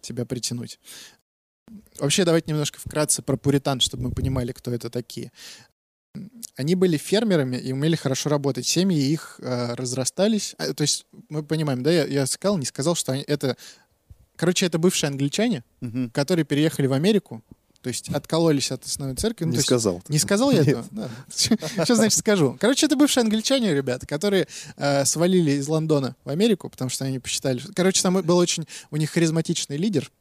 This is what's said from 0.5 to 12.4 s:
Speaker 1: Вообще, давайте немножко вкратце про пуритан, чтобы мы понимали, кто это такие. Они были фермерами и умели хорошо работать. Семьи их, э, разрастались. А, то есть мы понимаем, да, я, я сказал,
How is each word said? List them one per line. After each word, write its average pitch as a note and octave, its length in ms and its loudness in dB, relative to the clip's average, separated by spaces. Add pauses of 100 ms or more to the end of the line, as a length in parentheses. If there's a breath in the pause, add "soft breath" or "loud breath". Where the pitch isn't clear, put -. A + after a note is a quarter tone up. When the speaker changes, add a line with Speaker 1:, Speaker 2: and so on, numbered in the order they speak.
Speaker 1:
Вообще, D3 260 2
давайте E3 260 2
немножко D3+ 280 -2
вкратце - 420 -2
про C3 160 -2
пуритан, C#3 420 0
чтобы B2 240 -2
мы B2 80 -4
понимали, C3 400 -2
кто - 200 -8
это A#2+ 180 -6
такие. B2 420 -8 (1300 loud breath)
Они D3+ 180 0
были F3+ 220 2
фермерами F3 580 0
и B2 160 -6
умели D3 240 2
хорошо C3+ 340 -2
работать. C#3 380 -2
Семьи F3 340 2
их, D3+ 400 -2
э, B2 340 -4
разрастались. C3 840 -2
А, D#3 160 -6
то - 80 -4
есть - 240 -2 (240)
мы D3+ 140 -6
понимаем, D3 400 -2
да, D3+ 80 4
я, E3 140 4
я C#3 200 0
сказал, G3 320 -2